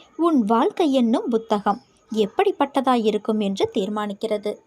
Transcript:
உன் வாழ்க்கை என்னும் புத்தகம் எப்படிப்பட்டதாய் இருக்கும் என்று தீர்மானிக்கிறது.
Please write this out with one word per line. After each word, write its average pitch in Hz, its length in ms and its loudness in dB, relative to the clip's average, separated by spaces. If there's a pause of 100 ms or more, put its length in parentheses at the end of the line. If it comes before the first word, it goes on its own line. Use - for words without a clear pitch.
(160)
உன் 320 260 2
வாழ்க்கை 262 520 2
என்னும் 262 360 2
புத்தகம் 220 520 -2 (340)
எப்படிப்பட்டதாய் 262 880 0
இருக்கும் 214 340 0
என்று 196 340 -2
தீர்மானிக்கிறது. 208 920 -4